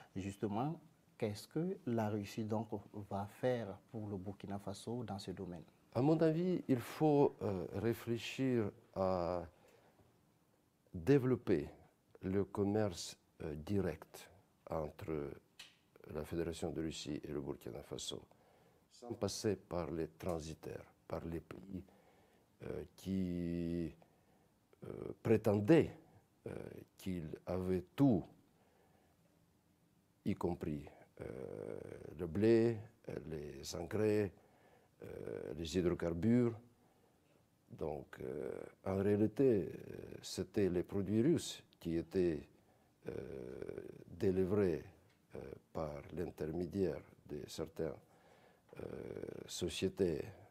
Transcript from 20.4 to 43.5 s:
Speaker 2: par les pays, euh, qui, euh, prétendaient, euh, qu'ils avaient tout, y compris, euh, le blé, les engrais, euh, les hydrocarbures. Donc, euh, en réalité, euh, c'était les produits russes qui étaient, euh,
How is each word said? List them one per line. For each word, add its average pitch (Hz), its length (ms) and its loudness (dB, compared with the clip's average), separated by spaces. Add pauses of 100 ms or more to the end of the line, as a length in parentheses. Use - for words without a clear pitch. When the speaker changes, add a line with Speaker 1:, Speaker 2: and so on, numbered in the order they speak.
Speaker 2:
par - 180 -6
les 82 160 -6
pays, 92 420 -12 (840)
euh, - 200 -6 (120)
qui, 87 960 -2 (880)
euh, - 280 -8 (100)
prétendaient, 107 760 6 (500)
euh, - 80 -10 (420)
qu'ils 87 500 -6
avaient 92 380 0 (100)
tout, 127 300 6 (2000)
y 104 100 0
compris, 82 540 -4 (320)
euh, 52 600 -8 (380)
le 87 80 -2
blé, 113 520 6 (480)
les 73 500 -8
engrais, 104 560 2 (680)
euh, 50 540 -8
les 82 220 0
hydrocarbures. 90 800 4 (1120)
Donc, 76 500 -6
euh, 67 300 -6 (360)
en 95 100 0
réalité, 104 760 4
euh, - 260 -12 (260)
c'était 95 460 2
les 87 140 4
produits 101 400 2
russes - 400 2 (160)
qui 82 180 -2
étaient, 82 520 2 (600)
euh, - 40 -6 (960)